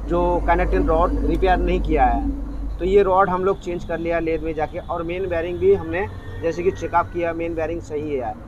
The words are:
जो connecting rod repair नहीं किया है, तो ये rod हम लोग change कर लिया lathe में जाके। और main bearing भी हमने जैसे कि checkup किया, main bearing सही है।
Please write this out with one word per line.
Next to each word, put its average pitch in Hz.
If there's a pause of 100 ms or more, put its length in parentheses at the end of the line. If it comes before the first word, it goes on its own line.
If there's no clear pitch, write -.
जो 175
connecting 180
rod 165 (120)
repair 175
नहीं 175
किया 147
है, 143 (500)
तो 170
ये 202
rod 190
हम 180
लोग 190
change 180
कर 165
लिया 170
lathe 160
में 160
जाके। 156
और 170
main 180
bearing 170
भी 190
हमने 175 (360)
जैसे 165
कि 185
checkup 170
किया, 170
main 165
bearing 160
सही 151
है। 117 (140)